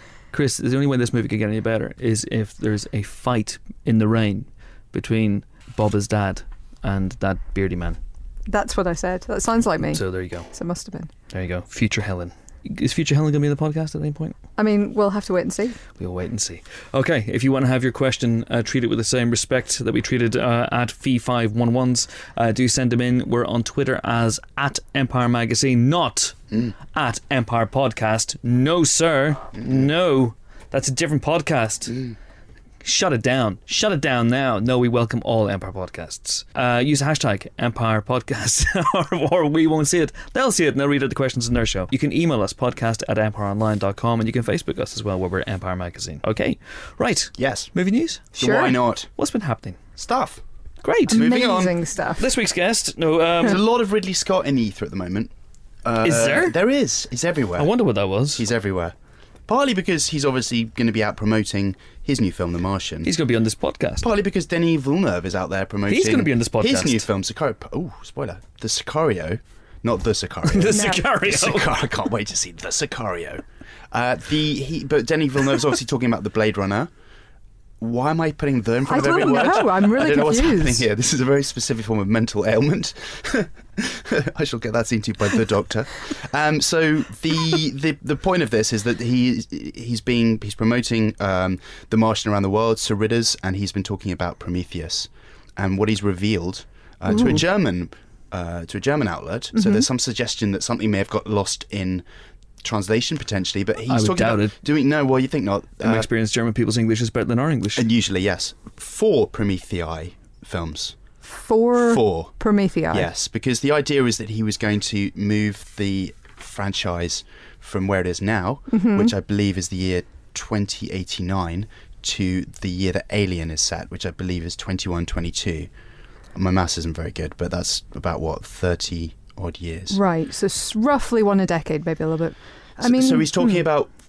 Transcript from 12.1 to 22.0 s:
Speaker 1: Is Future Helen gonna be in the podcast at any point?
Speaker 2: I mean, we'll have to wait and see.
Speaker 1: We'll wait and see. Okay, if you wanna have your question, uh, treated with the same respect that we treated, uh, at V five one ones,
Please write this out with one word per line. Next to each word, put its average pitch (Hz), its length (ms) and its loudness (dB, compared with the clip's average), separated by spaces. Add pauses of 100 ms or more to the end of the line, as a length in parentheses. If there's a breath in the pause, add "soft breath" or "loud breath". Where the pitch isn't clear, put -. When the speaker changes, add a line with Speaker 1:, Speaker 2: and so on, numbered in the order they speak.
Speaker 1:
Is - 140 0
Future 147 220 0
Helen 151 180 4
gonna 147 80 2
be 143 80 2
in 147 60 2
the 139 80 -2
podcast 156 320 -2
at 151 80 -6
any 151 100 -2
point? 156 240 -8 (220)
Speaker 2:
I 214 40 2
mean, 208 300 2
we'll 208 180 2
have 202 160 -2
to 196 60 -2
wait 180 100 2
and 185 100 -4
see. 233 200 -2 (260 loud breath)
Speaker 1:
We'll 90 140 -8
wait 90 180 -4
and 113 80 -4
see. 85 220 -6 (320 loud breath)
Okay, 135 340 2
if 113 160 -2
you 135 100 4
wanna 131 160 2
have 127 140 2
your 127 100 2
question, 120 580 0
uh, 117 120 0
treated 123 280 0
with 110 80 0
the 113 60 0
same 120 260 2
respect - 520 0
that 117 120 0
we 123 80 0
treated, 120 340 0
uh, 120 360 2
at 120 200 0
V 131 260 0
five 117 340 0
one 117 200 2
ones, 127 340 2 (300 loud breath)